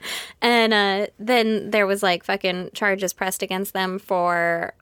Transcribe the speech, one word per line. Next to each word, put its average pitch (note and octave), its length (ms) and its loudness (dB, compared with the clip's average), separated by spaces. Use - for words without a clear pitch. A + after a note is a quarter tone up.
And, A#3 340 4
uh, G3+ 320 2
then A3 500 0
there G#3 160 4
was, G3 160 0
like, F3+ 220 2
fucking F#3 500 -2
charges G3 380 0
pressed F#3+ 320 -4
against F#3+ 300 -4
them F#3+ 260 -2
for, F3 800 0